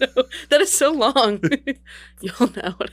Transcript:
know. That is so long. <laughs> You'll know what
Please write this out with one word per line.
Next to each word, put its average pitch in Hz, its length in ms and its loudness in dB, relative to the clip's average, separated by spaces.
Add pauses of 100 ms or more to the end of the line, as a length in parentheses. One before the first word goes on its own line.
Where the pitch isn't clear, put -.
know. 254 240 0 (260)
That 285 100 6
is 392 120 2
so 294 200 2
long. 220 480 2
<laughs> - 800 -6
You'll 190 320 -2
know - 240 -8
what - 160 -10